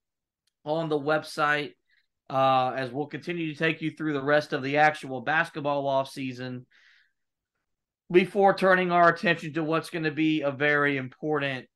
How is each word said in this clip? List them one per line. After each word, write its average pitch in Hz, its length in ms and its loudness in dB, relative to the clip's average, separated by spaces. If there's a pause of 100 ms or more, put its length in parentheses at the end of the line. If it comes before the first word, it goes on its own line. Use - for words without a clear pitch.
(640)
on 160 220 -2
the 151 100 0
website, 147 760 -2 (560)
uh, 135 480 2
as 131 120 -4
we'll 143 180 -6
continue 160 440 -8
to 143 80 -14
take 160 220 0
you 156 100 -4
through 156 220 -6
the 139 100 -4
rest 147 300 0
of 135 100 -4
the 139 140 -2
actual 151 420 2
basketball 143 640 -2
offseason 131 800 -4 (1500)
before 196 420 4
turning 185 380 2
our 175 180 8
attention 165 440 -2
to 160 100 -2
what's 156 260 -2
gonna 160 220 -4
be 156 300 0
a 139 100 0
very 143 440 2
important 135 800 -4